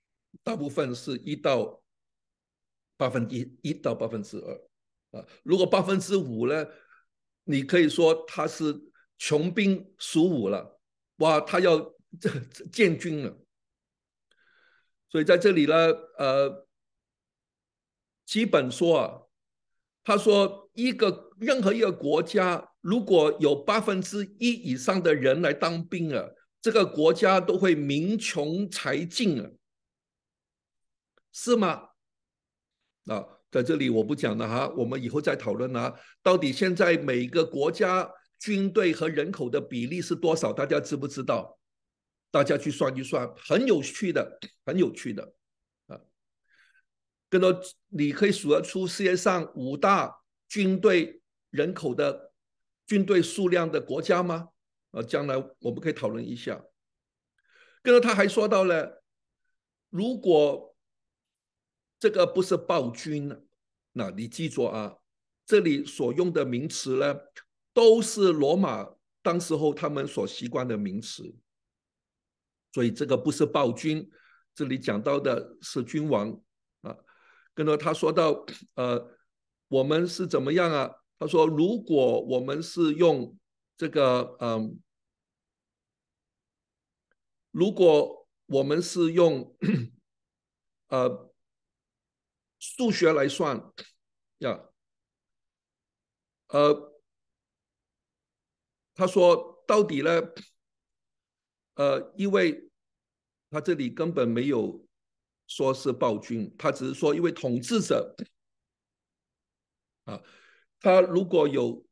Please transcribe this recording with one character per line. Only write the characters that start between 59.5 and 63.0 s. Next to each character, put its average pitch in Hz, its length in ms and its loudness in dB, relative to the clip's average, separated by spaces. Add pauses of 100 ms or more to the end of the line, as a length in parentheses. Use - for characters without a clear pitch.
如 214 300 -4
果 151 580 2 (1200)
这 214 120 2
个 185 160 2
不 185 160 0
是 180 120 0
暴 156 360 -2
君， 143 440 -8 (580)